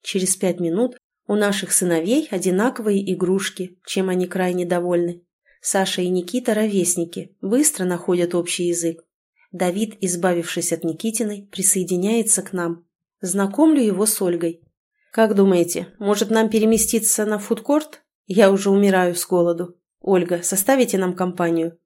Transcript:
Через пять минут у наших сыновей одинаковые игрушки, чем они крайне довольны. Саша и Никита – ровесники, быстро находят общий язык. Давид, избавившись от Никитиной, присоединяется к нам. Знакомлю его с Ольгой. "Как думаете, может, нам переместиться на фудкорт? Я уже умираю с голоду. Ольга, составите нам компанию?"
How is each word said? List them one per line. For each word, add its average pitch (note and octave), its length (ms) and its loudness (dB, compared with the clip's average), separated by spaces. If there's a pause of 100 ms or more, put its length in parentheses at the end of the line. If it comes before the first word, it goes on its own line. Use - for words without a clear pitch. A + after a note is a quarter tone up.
Через F#3+ 340 -2
пять F3 240 -2
минут F3+ 380 -2 (300)
у G#3 80 0
наших G3+ 360 -2
сыновей F#3 600 0
одинаковые G3+ 800 0
игрушки, F#3 720 -4
чем F#3+ 240 -2
они F3+ 180 0
крайне F3+ 380 -2
довольны. F3 580 -2 (380)
Саша F#3+ 400 -2
и F3+ 80 0
Никита – G#3+ 440 -2
ровесники, F#3+ 880 -2
быстро A3+ 420 0
находят F3 520 -2
общий F3 300 -4
язык. E3+ 380 -4 (480)
Давид, F#3+ 500 -4
избавившись F3 720 -2
от E3 120 -4
Никитиной, G#3 680 -4
присоединяется G3 920 0
к G3 120 -12
нам. E3+ 320 -6 (360)
Знакомлю G3+ 600 2
его G#3 240 2
с - 160 -2
Ольгой. E3+ 400 -2 (500)
"Как G#3+ 240 2
думаете, F3+ 520 4 (120)
может, G#3 300 0
нам A3 200 2
переместиться A3 760 2
на G#3+ 140 -2
фудкорт? C#4+ 640 -2 (240)
Я G3 240 6
уже G3 180 0
умираю F#3+ 460 4
с - 100 -6
голоду. F3 520 0 (220)
Ольга, F3 440 0
составите B3 540 2
нам F3+ 180 0
компанию?" E3+ 720 -2